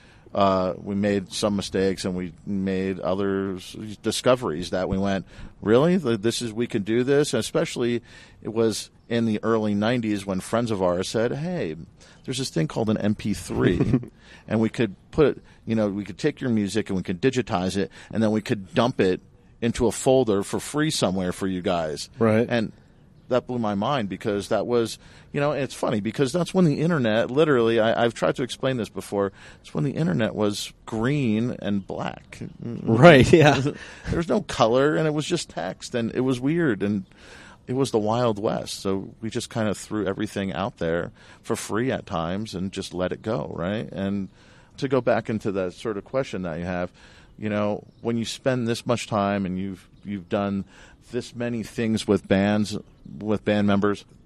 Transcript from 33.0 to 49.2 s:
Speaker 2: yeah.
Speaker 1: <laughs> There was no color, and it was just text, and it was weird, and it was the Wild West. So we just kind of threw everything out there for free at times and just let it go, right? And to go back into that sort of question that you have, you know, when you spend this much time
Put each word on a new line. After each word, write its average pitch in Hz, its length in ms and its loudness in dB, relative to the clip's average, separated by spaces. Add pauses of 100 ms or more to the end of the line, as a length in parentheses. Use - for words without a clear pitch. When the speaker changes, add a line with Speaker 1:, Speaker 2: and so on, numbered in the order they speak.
Speaker 2:
yeah. 143 300 8
Speaker 1:
<laughs> - 460 -6
There 160 100 -2
was 170 120 -2
no 220 120 2
color, 135 540 4
and 160 120 2
it 151 60 0
was 151 140 -4
just 175 200 -4
text, - 460 -10
and 117 220 -2
it 123 60 0
was 131 180 0
weird, 139 420 0
and 101 240 -2 (640)
it 127 60 -4
was 131 180 0
the 113 80 4
Wild 110 400 2
West. 62 400 0
So 98 420 -4
we 113 80 -6
just - 220 -6
kind 107 180 0
of 92 80 -2
threw 107 300 -4
everything 98 460 -4
out 98 260 -4
there 85 320 -2 (320)
for 113 120 -4
free 117 360 -2
at - 160 -6
times 98 480 -4
and 92 160 -4
just 90 240 -8
let 90 160 0
it 76 100 -8
go, 117 340 -4
right? 92 360 -4
And 98 380 -6 (480)
to 139 100 -6
go 131 140 2
back 117 280 0
into 110 220 -2
that 92 220 -2
sort 110 240 -6
of 98 60 -8
question 131 380 -4
that 82 160 -6
you 87 80 -6
have, 90 260 -4 (460)
you 107 120 -6
know, 104 340 -2 (180)
when 117 160 -2
you 113 80 -2
spend 127 420 -2
this 117 200 -4
much 120 180 0
time 101 400 0